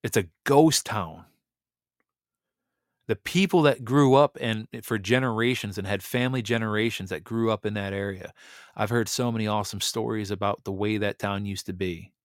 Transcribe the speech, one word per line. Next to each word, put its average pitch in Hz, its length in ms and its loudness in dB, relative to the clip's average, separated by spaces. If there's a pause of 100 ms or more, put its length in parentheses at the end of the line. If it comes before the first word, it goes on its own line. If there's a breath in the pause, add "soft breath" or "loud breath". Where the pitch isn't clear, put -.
It's 117 140 0
a 95 100 2 (160)
ghost 147 420 6
town. 82 380 -6 (1800)
The 110 80 0
people 180 460 2
that 135 240 2
grew 135 300 6
up 143 260 4
and 113 260 -4 (140)
for 113 160 -2
generations 113 800 0
and 95 100 -6
had 101 160 -2
family 127 380 -2
generations 110 680 -2
that 82 140 -8
grew 113 280 0
up 107 140 -4
in 107 100 -2
that 98 180 -4
area. 98 400 -8 (420 loud breath)
I've 104 140 0
heard 117 180 2
so 123 240 -2
many 110 160 -2
awesome 104 320 -2
stories 110 500 -4
about 101 360 -4
the 98 80 -6
way 104 240 -2
that 101 220 -4
town 101 260 -4
used 98 220 -8
to 98 60 -8
be. 90 380 -6 (140)